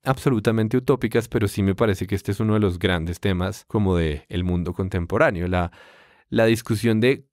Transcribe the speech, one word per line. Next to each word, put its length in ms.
absolutamente 720
utópicas, 520
pero 200
sí 140
me 140
parece 320
que 80
este 160
es 80
uno 160
de 60
los 180
grandes 400
temas 480
como 280
de 320
el 160
mundo 300
contemporáneo. 720
La, 240
la 160
discusión 560
de 320